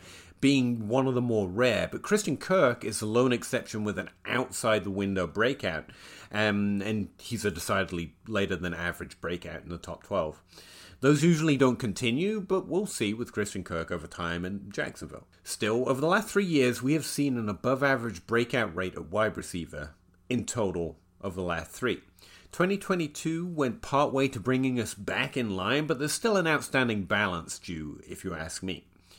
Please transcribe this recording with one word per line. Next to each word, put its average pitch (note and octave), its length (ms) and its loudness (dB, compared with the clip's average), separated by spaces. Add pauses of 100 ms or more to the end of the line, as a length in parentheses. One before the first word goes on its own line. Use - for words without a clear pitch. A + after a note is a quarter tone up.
(400)
being B2 480 4
one C3 200 2
of C3 80 2
the B2 60 4
more A2 280 2
rare, G#2+ 420 2
but - 120 -8
Christian G3+ 340 0
Kirk D3 480 2
is G#2+ 140 -4
the G#2+ 80 -2
lone B2 260 4
exception A2+ 500 -2
with G#2 140 -2
an G2+ 140 -6 (160)
outside-the-window G2 1000 0
breakout, G2 640 -2 (420)
um, G2+ 520 2
and G#2+ 340 -2
he's G2+ 260 -6
a G2+ 80 2
decidedly F2 600 -2 (140)
later-than-average F2+ 920 -4
breakout E2+ 440 -8
in - 60 -14
the E2+ 100 -8
top - 240 -12
twelve. E2 380 -2 (600)
Those D3 240 6
usually D#3+ 320 6
don't B2+ 200 6
continue, B2+ 640 0
but F#3 280 -2
we'll F#3 200 0
see G#2+ 260 0
with A2 200 -6
Christian G2 300 -4
Kirk E2 280 -4
over E2 160 -4
time E2+ 380 -4
in G2 260 -8
Jacksonville. - 560 -8 (160)
Still, A#2 460 0
over B2+ 100 2
the D3 80 2
last G3+ 220 2
three G3+ 160 2
years, B2+ 360 4
we C3+ 120 2
have D#3 120 0
seen C#3+ 320 0
an A2 120 -2
above-average A#2+ 760 0
breakout A#2 480 0
rate F#2 220 -4
at D#2+ 160 -10
wide G#2 240 2
receiver D2 560 -8 (380)
in B2 160 0
total F2 520 -2 (220)
of F#2 160 -6
the F#2 80 -4
last E2 260 -2
three. - 320 -2 (500)
Twenty F#3+ 260 0
twenty-two E3 680 -4
went D3 360 -2
partway C#3 480 2
to C3 100 -6
bringing B2+ 400 2
us G#2 140 -4
back G#2 420 -4
in A2+ 200 0
line, A#2 300 2
but D3 140 0
there's D3 140 -2
still A3 240 2
an F3 100 2
outstanding A#2+ 560 2
balance F2+ 560 0
due, D#2 480 -8
if - 160 -12
you F#2 100 -6
ask D#2+ 300 -8
me. F#2 240 -6 (320)